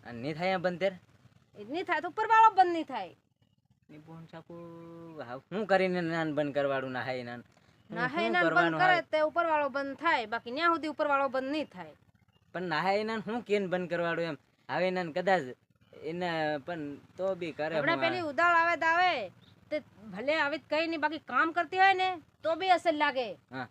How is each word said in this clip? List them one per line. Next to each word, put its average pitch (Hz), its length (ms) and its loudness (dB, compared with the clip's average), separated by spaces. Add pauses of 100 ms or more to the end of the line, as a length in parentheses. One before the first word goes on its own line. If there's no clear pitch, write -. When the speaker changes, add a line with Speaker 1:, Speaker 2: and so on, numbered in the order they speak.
Speaker 1:
અને 120 140 -14
નહીં 147 160 -6
થાય 185 220 0
બંધ 180 220 -2
ત્યારે? 185 200 -2 (580)
Speaker 2:
એ 208 60 -14
નહીં 294 220 -6
થાય 320 160 -2
તો 339 60 -8
ઉપર 427 200 -4
વાળો 440 280 8
બંધ 370 160 6
નહીં 330 140 -2
થાય. 202 300 -10 (760)
Speaker 1:
ની 151 80 -18
બોહન 160 340 -18
સાપુ 165 220 -16 (680)
હા 123 200 -10 (120)
હું 196 160 -4
કરીને 185 340 4
નાન 160 340 -2
બંધ 147 200 -2
કરવાડું 139 360 -2
નાહે 127 280 -4
ઈનાન? 120 200 -10
હું - 560 -20
Speaker 2:
નાહે 254 200 -2
Speaker 1:
શું 339 80 0
Speaker 2:
ઈનાન 349 200 2
Speaker 1:
કરવાનું 339 280 4
Speaker 2:
બંધ 320 100 0
કરે 370 100 6
Speaker 1:
હોય? 339 100 4
Speaker 2:
તે 311 200 0
ઉપર 320 240 0
વાળો 302 240 2
બંધ 277 280 -6
થાય, 294 280 0
બાકી 226 260 -6
ન્યા 320 160 0
સુધી 320 200 2
ઉપર 302 200 -2
વાળો 277 220 2
બંધ 262 220 -2
નહીં 294 140 -2
થાય. 160 280 -16 (580)
Speaker 1:
પણ 170 100 -8
નાહે 180 380 0
ઈનાન 220 200 -2
હું 220 220 -6
કેન 202 260 0
બંધ 180 220 -2
કરવાડું 170 360 -2
એમ? 156 120 -6 (320)
હવે 165 180 0
ઈનાન 180 240 -2
કદાચ 180 320 2 (600)
એને 160 640 -2
પણ 147 320 -8 (200)
તો 190 180 -2
બી 170 160 -8
કરે 156 280 -4
Speaker 2:
હમણાં 320 160 2
Speaker 1:
હું 330 100 0
આ. 330 40 4
Speaker 2:
પેલી 359 120 -2
ઉદાળ 330 340 2
આવે 339 220 4
તો 330 80 -2
આવે, 330 460 2 (380)
તે 302 140 -4 (280)
ભલે 254 240 -2
આવે 302 220 0
તો 262 120 -10
કઈ 320 180 0
નહીં, 320 140 -4
બાકી 302 160 0
કામ 294 340 0
કરતી 349 260 -2
હોય 381 160 8
ને 370 280 0 (220)
તો 320 120 0
બી 370 120 -2
અસર 339 260 4
લાગે. 262 440 0 (140)
Speaker 1:
હા. 127 200 -8